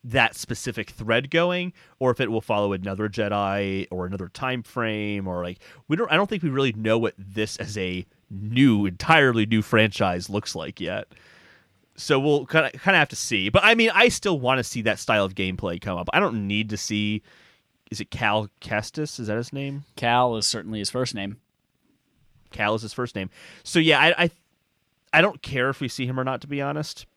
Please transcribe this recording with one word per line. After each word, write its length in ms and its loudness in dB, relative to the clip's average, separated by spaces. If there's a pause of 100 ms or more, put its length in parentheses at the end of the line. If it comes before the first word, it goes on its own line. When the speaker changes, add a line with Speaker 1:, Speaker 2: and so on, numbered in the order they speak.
Speaker 1:
that 320 2
specific 540 -8
thread 400 0
going, 440 0 (260)
or 120 4
if 80 -2
it 120 0
will 100 0
follow 320 0
another 340 -4
Jedi 840 -2
or 160 -4
another 220 -6
time 340 -6
frame, 640 -4
or, 160 -4
like, 160 -8 (280)
we 80 0
don't, 160 -2
I 40 0
don't 140 2
think 140 -4
we 60 -2
really 240 0
know 240 0
what 200 -2
this 400 -6
as 200 -8
a 280 -4 (240)
new, 580 4
entirely 580 4
new 160 2
franchise 680 2
looks 260 -4
like 240 -10
yet. 280 -6 (880)
So 240 0
we'll 280 2
kinda, 240 2
kinda 260 2
have 120 4
to 60 -14
see. 340 0
But, 140 4
I 120 8
mean, 180 4
I 160 6
still 300 0
wanna 240 2
see 200 -6
that 140 2
style 260 2
of 120 -2
gameplay 440 -4
come 200 -6
up. 140 -6
I 60 4
don't 280 0
need 220 -2
to 80 -4
see, 440 -2 (680)
is 100 -10
it 80 -10
Cal 400 0 (100)
Kestis? 600 -6
Is 80 -6
that 100 -2
his 160 -8
name? 300 -8 (120)
Speaker 2:
Cal 420 2
is 100 -2
certainly 320 -4
his 100 -4
first 240 -2
name. 240 -8 (1120)
Speaker 1:
Cal 240 0
is 80 -2
his 120 -12
first 220 -6
name. 140 -6 (340)
So, 140 0
yeah, 220 6
I, 240 6
I, 80 2 (840)
I 80 8
don't 220 0
care 260 0
if 100 -4
we 100 -4
see 180 -6
him 120 -4
or 40 -2
not, 180 -4
to 60 -18
be 140 -6
honest. 440 -6 (120)